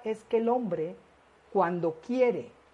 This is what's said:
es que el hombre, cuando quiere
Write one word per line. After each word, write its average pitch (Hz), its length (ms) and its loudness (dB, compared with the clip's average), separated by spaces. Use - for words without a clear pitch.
es 220 200 -6
que - 120 -2
el 226 140 0
hombre, 185 440 -2
cuando 170 520 0
quiere 240 440 0